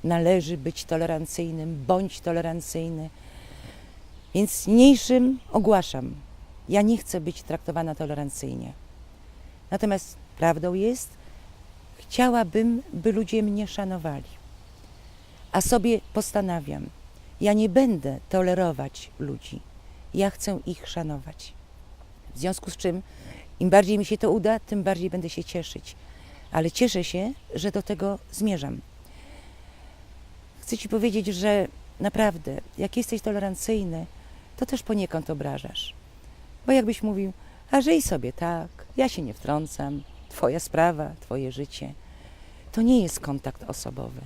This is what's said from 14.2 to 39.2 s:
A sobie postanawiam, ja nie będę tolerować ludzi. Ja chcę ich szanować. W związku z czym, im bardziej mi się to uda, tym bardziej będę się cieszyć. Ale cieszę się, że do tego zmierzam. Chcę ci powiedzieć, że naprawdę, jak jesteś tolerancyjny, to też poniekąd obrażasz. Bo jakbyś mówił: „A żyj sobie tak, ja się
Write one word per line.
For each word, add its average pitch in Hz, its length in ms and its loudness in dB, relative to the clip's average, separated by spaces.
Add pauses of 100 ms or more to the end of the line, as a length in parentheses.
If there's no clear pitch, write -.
A - 80 4
sobie 226 400 4 (140)
postanawiam, 170 720 -2 (540)
ja 208 120 4
nie 214 160 6
będę 175 500 4 (100)
tolerować 180 880 2
ludzi. 139 420 -8 (540)
Ja 196 160 2
chcę 190 360 -4
ich - 220 -8
szanować. 151 640 -8 (840)
W - 40 -10
związku 185 320 -4
z - 60 -12
czym, 185 260 -2 (580)
im 180 100 4
bardziej 196 280 8
mi 202 60 0
się 214 140 0
to 208 120 4
uda, 214 300 4
tym 208 220 -4
bardziej 180 280 0
będę 170 200 -4
się 170 140 -8
cieszyć. - 520 -8 (560)
Ale 165 180 0
cieszę 190 340 2
się, 196 280 -4 (220)
że 190 160 -2
do 202 120 -2
tego 196 360 -4 (140)
zmierzam. 147 480 -2 (1800)
Chcę - 180 -6
ci 214 100 -10
powiedzieć, 214 380 0
że 202 420 2 (320)
naprawdę, 190 600 0 (180)
jak - 180 -4
jesteś 233 240 -2
tolerancyjny, 196 840 -2 (500)
to 254 100 -2
też - 160 -4
poniekąd 180 480 -2
obrażasz. 139 640 -6 (720)
Bo 254 60 6
jakbyś 233 300 4
mówił: 196 300 -2 (380)
„A 277 100 6
żyj 302 220 4
sobie 127 300 -2
tak, 170 360 -4 (280)
ja 262 120 4
się - 140 -4